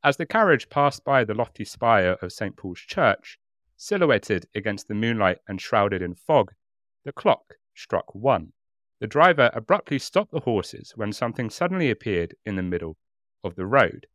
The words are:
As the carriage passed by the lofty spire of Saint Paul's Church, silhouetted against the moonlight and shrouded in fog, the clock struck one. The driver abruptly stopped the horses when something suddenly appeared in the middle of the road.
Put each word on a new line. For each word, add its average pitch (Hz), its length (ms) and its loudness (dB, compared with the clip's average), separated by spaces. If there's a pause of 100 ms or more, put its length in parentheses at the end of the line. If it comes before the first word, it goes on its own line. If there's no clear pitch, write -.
As 143 140 2
the 170 100 -6
carriage 190 420 2
passed 143 340 0
by 135 200 2
the 107 100 -2
lofty 113 320 -4
spire 98 560 2
of 90 100 -8
Saint - 240 -8
Paul's 90 220 -12
Church, - 640 -2 (360)
silhouetted 127 760 0
against 104 340 -6
the - 60 -8
moonlight 107 540 0
and 98 120 -8
shrouded 101 440 0
in 87 100 -6
fog, 127 380 0 (540)
the 143 60 -10
clock - 440 -2 (180)
struck - 400 -6
one. 104 400 0 (460)
The 113 80 -8
driver 147 440 4
abruptly 139 460 -2
stopped - 340 -4
the 160 100 -6
horses - 540 -4
when 104 160 -6
something 117 380 -6
suddenly 175 400 -2
appeared 92 460 -4 (100)
in 101 100 -6
the 92 60 -4
middle 85 360 -6 (460)
of 87 120 -8
the 92 100 -8
road. 113 500 0